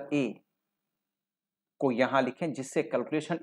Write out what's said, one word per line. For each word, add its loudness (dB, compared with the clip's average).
ए 0
को 4
यहां 4
लिखें, -4
जिससे -2
कैलकुलेशन -2